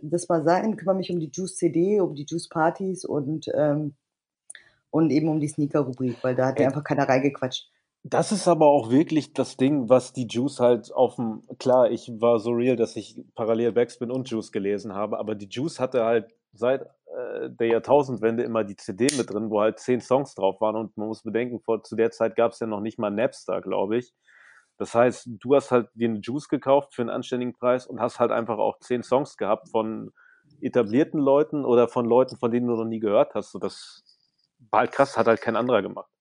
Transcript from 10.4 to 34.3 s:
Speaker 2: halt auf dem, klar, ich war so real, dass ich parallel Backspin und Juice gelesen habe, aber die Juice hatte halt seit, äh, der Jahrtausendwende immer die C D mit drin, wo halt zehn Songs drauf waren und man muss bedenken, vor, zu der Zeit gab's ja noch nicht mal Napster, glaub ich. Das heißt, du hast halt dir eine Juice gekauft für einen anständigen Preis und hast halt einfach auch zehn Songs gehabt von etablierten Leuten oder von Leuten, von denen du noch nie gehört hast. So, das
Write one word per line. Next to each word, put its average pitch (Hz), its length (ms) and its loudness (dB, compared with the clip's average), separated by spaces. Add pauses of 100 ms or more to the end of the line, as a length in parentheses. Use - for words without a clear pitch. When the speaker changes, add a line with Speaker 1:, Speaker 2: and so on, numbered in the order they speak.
Speaker 2:
halt 120 340 2
auf 123 220 2
dem, 110 260 -6 (160)
klar, 123 340 4
ich 120 280 -8
war 117 200 4
so 113 120 -4
real, 120 240 2
dass 113 200 -2
ich 113 260 -12 (140)
parallel 113 380 0
Backspin 120 360 -2
und 127 200 -6
Juice 110 220 -6
gelesen 101 420 -4
habe, 104 260 -4
aber 107 160 -6
die 101 140 -12
Juice 139 300 -8
hatte 127 260 0
halt 113 280 0 (200)
seit, 127 300 -2
äh, - 680 -10
der 117 180 -2
Jahrtausendwende 117 760 2
immer 113 200 0
die 98 140 -10
C - 160 -10
D 113 140 0 (100)
mit 117 120 -2
drin, 107 200 -6
wo 104 100 0
halt 107 200 0
zehn 123 200 -2
Songs 135 340 -2
drauf 95 280 -2
waren 110 160 -2
und 113 180 -10
man 107 140 -8
muss 110 140 -12
bedenken, 113 360 -6
vor, 113 240 -4
zu - 120 -14
der 113 160 2
Zeit 113 260 -2
gab's 117 220 0
ja 113 80 -6
noch 107 120 -4
nicht 110 200 -8
mal 104 120 -2
Napster, 101 500 -4
glaub 98 300 -2
ich. 123 240 -4 (640)
Das - 180 -8
heißt, 120 320 2 (100)
du 131 180 0
hast 135 140 0
halt 120 240 2
dir 113 140 0
eine 110 120 -4
Juice 127 280 -8
gekauft 139 480 0
für 123 60 -4
einen 117 80 -4
anständigen 123 440 -6
Preis 123 320 0
und - 140 -12
hast 117 220 -4
halt 113 100 2
einfach 113 280 -2
auch 107 200 0
zehn 123 240 -4
Songs 139 320 0
gehabt 104 340 -2
von 110 420 -4 (500)
etablierten 127 580 0
Leuten 143 460 2
oder 120 240 4
von 123 160 -2
Leuten, 123 320 4
von 120 120 -2
denen 120 180 0
du 120 80 0
noch 113 100 -2
nie 113 160 -6
gehört 110 340 2
hast. 104 160 -6
So, 98 80 -12
das - 460 -10 (680)